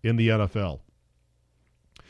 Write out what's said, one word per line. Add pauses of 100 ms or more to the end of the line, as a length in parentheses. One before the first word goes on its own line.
in
the
N
F
L. (1300)